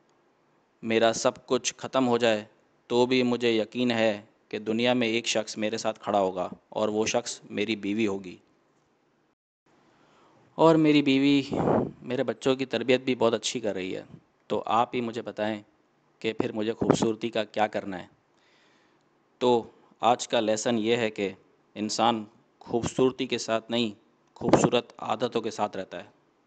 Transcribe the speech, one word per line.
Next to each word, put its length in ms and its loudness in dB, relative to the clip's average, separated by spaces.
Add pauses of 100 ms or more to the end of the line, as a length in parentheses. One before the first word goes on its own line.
(840)
मेरा 300 4
सब 340 -2
कुछ 260 -2
ख़त्म 320 -2
हो 140 2
जाए, 280 2 (440)
तो 160 4
भी 160 2
मुझे 340 2
यकीन 340 0
है 380 0 (220)
कि 80 -8
दुनिया 360 0
में 140 0
एक 180 -2
शख्स 320 -2
मेरे 200 -2
साथ 160 -4
खड़ा 240 0
होगा 320 0 (220)
और 180 -2
वो 160 0
शख्स 340 -4 (100)
मेरी 260 -2
बीवी 280 -2
होगी। 360 -6 (2250)
और 180 6
मेरी 260 6
बीवी 460 2 (540)
मेरे 200 -4
बच्चों 340 0
की 100 -4
तरबियत 360 0
भी 120 -2
बहुत 200 2
अच्छी 260 -4
कर 140 -2
रही 180 -6
है। 140 -8 (440)
तो 80 -2
आप 360 0
ही 60 -2
मुझे 220 -6
बताएं 400 -4 (580)
कि 120 -2
फिर 200 -4
मुझे 200 -2
खूबसूरती 580 0
का 140 -2
क्या 220 0
करना 300 -6
है। 140 -14 (1300)
तो 340 2 (280)
आज 240 2
का 140 0
लेसन 380 0
ये 180 2
है 140 0
कि 240 -4 (420)
इंसान 500 0 (340)
खूबसूरती 680 -2
के 120 -4
साथ 220 -2 (100)
नहीं, 240 -2 (420)
खूबसूरत 640 2
आदतों 400 -4
के 100 -6
साथ 260 -4
रहता 220 -10
है। 140 -18 (340)